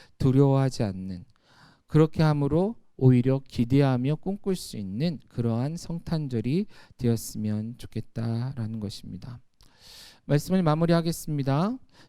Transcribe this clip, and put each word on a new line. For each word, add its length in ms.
두려워하지 640
않는, 420
그렇게 360
함으로 540
오히려 520
기대하며 680
꿈꿀 400
수 200
있는 420
그러한 480
성탄절이 920
되었으면 800
좋겠다라는 1040
것입니다. 600
말씀을 360
마무리하겠습니다. 1160